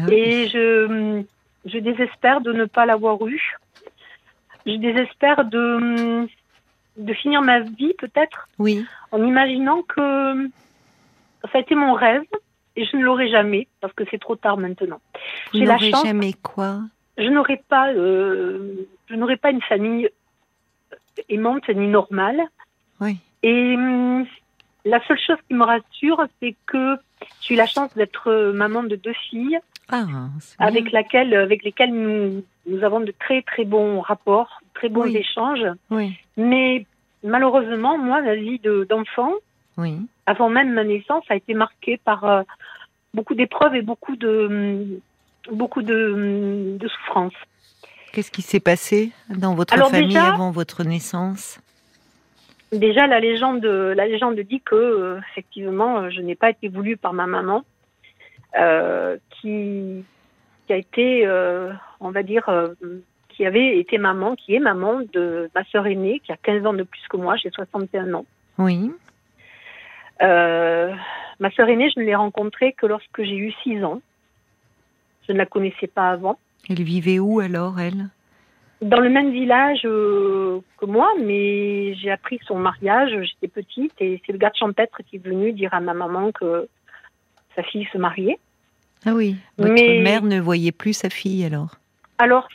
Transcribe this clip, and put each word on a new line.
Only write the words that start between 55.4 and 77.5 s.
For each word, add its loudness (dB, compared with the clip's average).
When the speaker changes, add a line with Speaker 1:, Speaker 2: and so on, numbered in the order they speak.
Speaker 2:
euh, -6
je -10
n'ai -6
pas 4
été -6
voulue -4
par -6
ma -2
maman, -2
euh, 2
qui, -8
qui 2
a 2
été, 2
euh, -2
on -8
va -4
dire, -2
euh, 2
qui -4
avait 4
été 0
maman, 0
qui -2
est 4
maman 0
de -2
ma -2
sœur -2
aînée, -2
qui -8
a -10
quinze -2
ans 2
de -2
plus -14
que -8
moi, -2
j'ai -6
soixante -8
et -2
un -4
ans. -8
Speaker 1:
Oui. 0
Speaker 2:
Euh, 2
ma -2
sœur 4
aînée, 4
je -4
ne 0
l'ai 2
rencontrée 0
que -4
lorsque -4
j'ai -4
eu -6
six -4
ans. -6
Je -2
ne 2
la 2
connaissais -4
pas 0
avant. -4
Speaker 1:
Elle -2
vivait 0
où 2
alors, -4